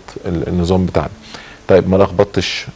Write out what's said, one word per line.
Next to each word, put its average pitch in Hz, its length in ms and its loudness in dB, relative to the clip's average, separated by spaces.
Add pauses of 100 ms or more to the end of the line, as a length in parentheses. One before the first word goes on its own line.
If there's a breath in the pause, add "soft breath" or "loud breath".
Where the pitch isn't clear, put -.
(260)
ال-، 85 240 -4
النظام 90 360 2
بتاعنا. 82 240 -2 (580 loud breath)
طيب 90 220 4
ما 107 80 4
لخبطتش، 98 800 0